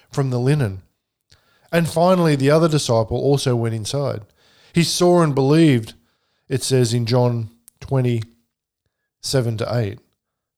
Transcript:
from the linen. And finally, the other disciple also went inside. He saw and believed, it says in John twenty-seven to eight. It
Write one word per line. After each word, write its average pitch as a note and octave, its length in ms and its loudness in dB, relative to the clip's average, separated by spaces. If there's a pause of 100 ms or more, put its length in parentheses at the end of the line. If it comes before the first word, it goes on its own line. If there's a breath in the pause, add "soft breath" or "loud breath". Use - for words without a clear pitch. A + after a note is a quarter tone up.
(100 soft breath)
from C3+ 200 -4
the B2 80 -2
linen. B2 440 -2 (920 soft breath)
And E3 160 0
finally, E3+ 480 2
the C3+ 140 2
other D#3+ 180 4
disciple A#2+ 480 0
also C3 400 0
went A#2 180 -4
inside. A2 500 -6 (480 soft breath)
He E3+ 120 2
saw F3 360 2
and D3+ 140 2
believed, C3+ 600 2 (540)
it B2+ 140 -4
says B2 320 0
in A#2+ 120 -2
John A#2+ 440 0 (300)
twenty-seven - 1800 -6
to A#2 180 -4
eight. A2+ 220 -4
It - 20 -20 (580)